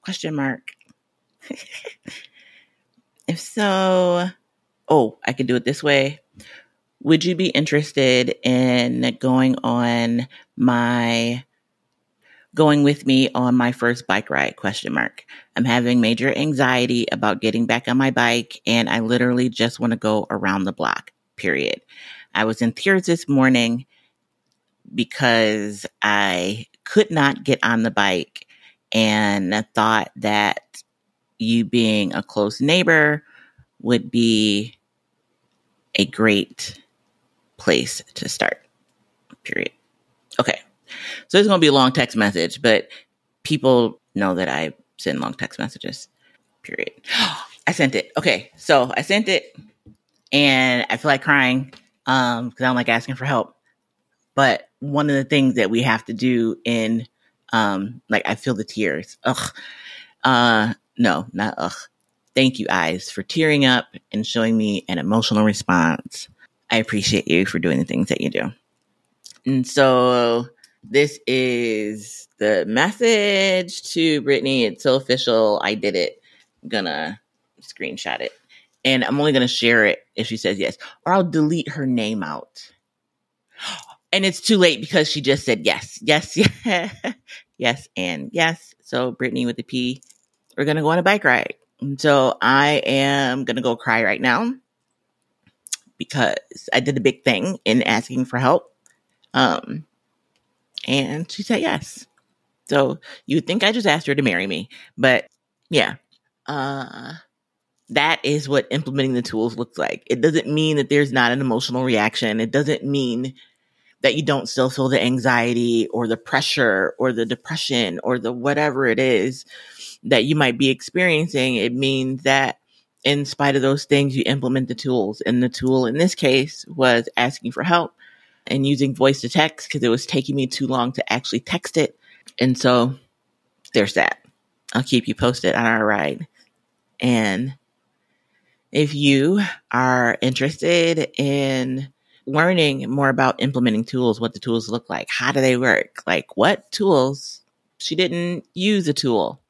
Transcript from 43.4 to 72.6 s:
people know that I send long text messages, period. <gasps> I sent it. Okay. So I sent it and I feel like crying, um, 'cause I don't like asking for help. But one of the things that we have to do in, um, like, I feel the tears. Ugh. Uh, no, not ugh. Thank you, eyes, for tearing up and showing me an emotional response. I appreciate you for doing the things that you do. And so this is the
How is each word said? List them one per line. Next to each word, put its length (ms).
people 560
know 220
that 120
I 260
send 220
long 140
text 240
messages, 500
period. 300
<gasps> 600
I 60
sent 220
it. 240
Okay. 380
So 400
I 60
sent 260
it 280
and 580
I 80
feel 120
like 120
crying, 500
um, 460
'cause 100
I 60
don't 80
like 140
asking 260
for 100
help. 300
But 340
one 300
of 60
the 80
things 320
that 140
we 120
have 240
to 80
do 500
in, 420
um, 560
like, 180
I 100
feel 180
the 100
tears. 600
Ugh. 280
Uh, 500
no, 340
not 260
ugh. 160
Thank 240
you, 120
eyes, 400
for 120
tearing 440
up 200
and 140
showing 300
me 320
an 100
emotional 460
response. 840
I 80
appreciate 500
you 180
for 120
doing 200
the 80
things 220
that 120
you 100
do. 220
And 200
so 840
this 420
is 1000
the 280